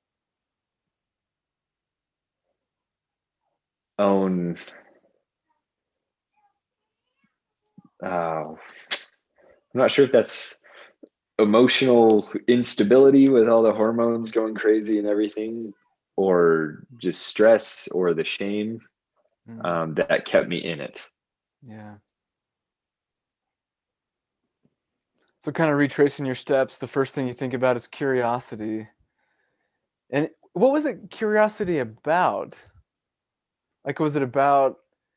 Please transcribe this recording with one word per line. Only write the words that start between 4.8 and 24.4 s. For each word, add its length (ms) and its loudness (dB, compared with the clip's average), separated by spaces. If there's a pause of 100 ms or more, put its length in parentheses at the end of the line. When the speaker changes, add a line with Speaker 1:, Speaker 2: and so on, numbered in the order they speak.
Speaker 1:
uh, 40 -10 (420)
I'm 60 -16 (1160)
not 180 2
sure 140 4
if 60 -2
that's 480 0 (800)
emotional 880 4 (200)
instability 840 4
with 200 4
all 140 4
the 100 4
hormones 580 0
going 240 -2
crazy 440 0
and 80 -4
everything, 680 -4 (420)
or 680 2 (140)
just 300 -6
stress 640 2
or 240 0
the 100 -4
shame, 560 -6 (720)
Speaker 2:
Mm. 160 -12
Speaker 1:
um, 300 -4
that 300 -2
kept 220 0
me 100 -6
in 220 -8
it. 260 -16 (560)
Speaker 2:
Yeah. 360 -20 (3500)